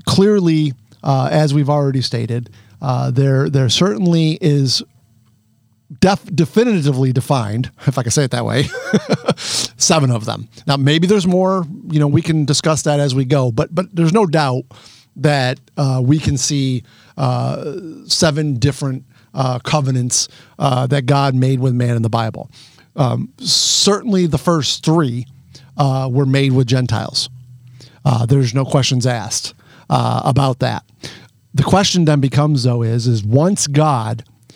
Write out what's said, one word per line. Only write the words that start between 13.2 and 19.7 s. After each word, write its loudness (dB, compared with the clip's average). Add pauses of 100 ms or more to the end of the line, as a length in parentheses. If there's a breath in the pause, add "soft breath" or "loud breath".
go, 0
but, -2
but -4
there's 2
no 4
doubt 0 (520 loud breath)
that, 0 (160)
uh, 0
we 4
can -2
see, -2 (340 soft breath)
uh, -4 (300)
seven 0
different, -2 (300 soft breath)
uh, -2
covenants, -2 (300 loud breath)